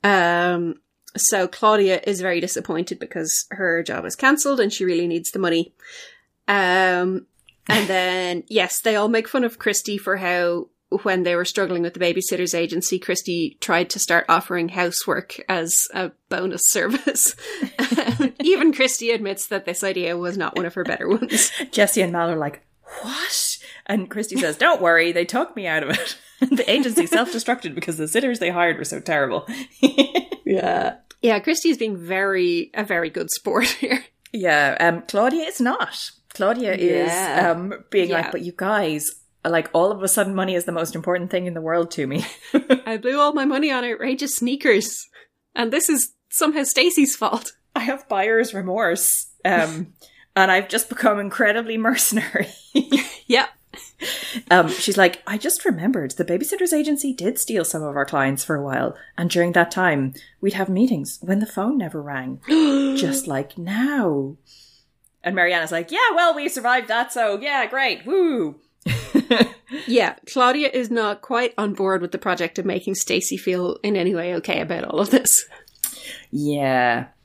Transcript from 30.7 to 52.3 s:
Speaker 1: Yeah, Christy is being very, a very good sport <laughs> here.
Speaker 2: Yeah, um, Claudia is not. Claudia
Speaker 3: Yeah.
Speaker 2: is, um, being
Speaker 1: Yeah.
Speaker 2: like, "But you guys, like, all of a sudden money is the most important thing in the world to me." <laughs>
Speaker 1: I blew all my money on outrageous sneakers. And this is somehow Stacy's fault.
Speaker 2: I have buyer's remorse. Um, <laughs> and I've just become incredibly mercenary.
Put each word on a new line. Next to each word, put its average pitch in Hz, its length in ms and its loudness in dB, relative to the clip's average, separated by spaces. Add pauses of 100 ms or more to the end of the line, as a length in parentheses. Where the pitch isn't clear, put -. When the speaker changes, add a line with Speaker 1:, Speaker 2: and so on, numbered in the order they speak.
Speaker 1:
Yeah, 226 180 2
Christy 330 300 0
is 254 80 2
being 220 200 -4
very, 180 800 0
a 214 80 -4
very 170 260 -2
good 165 220 -6
sport 214 360 0
<laughs> - 0 -
here. - 380 -2 (260)
Speaker 2:
Yeah, 151 480 2
um, 170 280 4
Claudia 262 380 0
is - 140 -10
not. - 520 -2 (240)
Claudia 214 420 0
Speaker 3:
Yeah. 175 600 2
Speaker 2:
is, - 60 4
um, 175 280 0 (160)
being 180 200 2
Speaker 1:
Yeah. 170 80 0
Speaker 2:
like, - 140 -2
"But 180 100 -6
you 175 140 -8
guys, 185 540 -2 (340)
like, 165 300 0
all 175 180 4
of 196 120 -4
a 196 40 0
sudden 196 280 2
money 190 200 -2
is 175 100 -2
the 185 60 -6
most 165 220 -4
important 180 380 -4
thing 180 160 -2
in 170 80 -6
the 165 60 -8
world 165 300 0
to 147 140 -4
me." 139 200 -4 (280)
<laughs> 262 320 2
Speaker 1:
I 220 120 -4
blew 254 220 0
all 294 140 4
my 277 120 0
money 285 260 2
on 247 140 -2
outrageous 262 500 -4
sneakers. 247 720 0 (480)
And 226 160 0
this 330 180 0
is 277 220 2 (180)
somehow 302 340 0
Stacy's 285 520 2
fault. - 380 -4 (220)
Speaker 2:
I 277 40 -2
have 262 300 -4
buyer's 220 440 2
remorse. 185 760 0 (180)
Um, 160 480 0 (200)
<laughs> - 220 -16
and 190 160 6
I've 190 180 2
just - 200 -2
become 214 300 2
incredibly 220 580 0
mercenary. 220 720 0 (240)